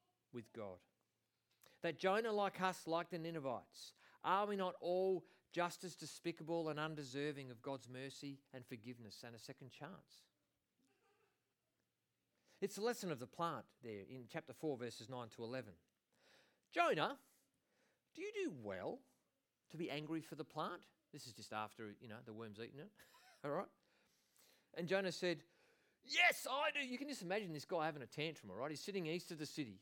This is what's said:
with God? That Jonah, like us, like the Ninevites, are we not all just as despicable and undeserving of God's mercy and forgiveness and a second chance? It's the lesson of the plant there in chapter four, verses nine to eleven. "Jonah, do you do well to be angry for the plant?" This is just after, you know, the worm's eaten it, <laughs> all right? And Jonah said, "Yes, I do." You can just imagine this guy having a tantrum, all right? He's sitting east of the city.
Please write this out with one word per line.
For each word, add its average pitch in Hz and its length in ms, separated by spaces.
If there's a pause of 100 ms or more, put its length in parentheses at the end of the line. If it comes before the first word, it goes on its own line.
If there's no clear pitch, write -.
(340)
with 120 180
God? 98 280 (1000)
That 165 160
Jonah, 214 360
like 196 280
us, 185 260
like 165 220
the 175 100
Ninevites, 143 720 (300)
are 196 220
we 208 100
not 185 260
all 185 440 (260)
just 170 320
as 175 120
despicable 165 720
and 147 100
undeserving 143 680
of 117 140
God's 131 260
mercy 135 480 (160)
and 127 100
forgiveness 117 640
and 117 100
a 110 40
second 131 320
chance? - 540 (2250)
It's 196 140
the 202 80
lesson 220 280
of 131 80
the 123 60
plant 156 400 (180)
there 104 240
in 127 240
chapter 151 220
four, 147 240
verses 117 320
nine 123 260
to 120 80
eleven. 113 300 (1000)
"Jonah, 262 460 (960)
do 320 80
you 415 100 (140)
do 233 160
well 104 380 (720)
to 160 60
be 160 120
angry 151 320
for - 140
the 156 100
plant?" 185 380 (280)
This 147 140
is 120 80
just - 180
after, 107 480
you 123 80
know, 107 160
the 117 100
worm's 107 260
eaten 117 200
it, 190 120 (260)
<laughs> - 260
all 147 60
right? 156 180 (1080)
And 170 120
Jonah 190 240
said, 170 320 (600)
"Yes, 320 440
I 285 220 (100)
do." 277 60
You 247 140
can 277 100
just 254 140
imagine 185 300
this 147 120
guy 160 220
having 147 160
a - 20
tantrum, 147 460
all 92 60
right? 131 120
He's 147 120
sitting 190 260
east 170 240
of 160 80
the 147 80
city. 107 340